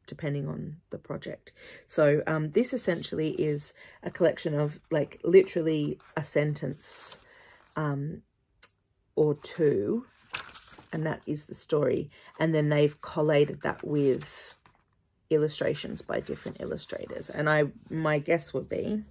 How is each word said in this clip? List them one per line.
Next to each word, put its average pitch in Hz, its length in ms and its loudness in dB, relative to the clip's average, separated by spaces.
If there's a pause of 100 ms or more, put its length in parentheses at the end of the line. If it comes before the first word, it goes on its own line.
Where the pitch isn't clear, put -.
depending 143 420 -4
on 151 300 -8 (120)
the - 80 -10
project. - 540 -12 (340)
So, 151 400 4
um, 156 240 0
this 233 220 2
essentially 160 600 -2
is 151 400 -2 (300)
a - 80 -6
collection 156 480 2
of, 147 220 -2 (100)
like, - 320 -2
literally 160 760 4 (180)
a 156 80 -4
sentence, - 960 -4 (560)
um, 151 460 -2 (920)
or 151 200 4
two, 156 720 0 (840)
and 156 140 -4
that - 200 -4
is 147 180 -6
the - 100 -14
story. - 560 0 (300)
And 160 140 2
then 151 140 4
they've 147 320 4
collated 147 600 2
that - 240 -6
with 143 680 0 (760)
illustrations - 720 0
by - 180 -4
different - 400 -10
illustrators. - 680 -8
And 151 220 -2
I, 151 140 4 (260)
my 156 300 0
guess 160 340 -2
would 131 140 -4
be, - 420 -2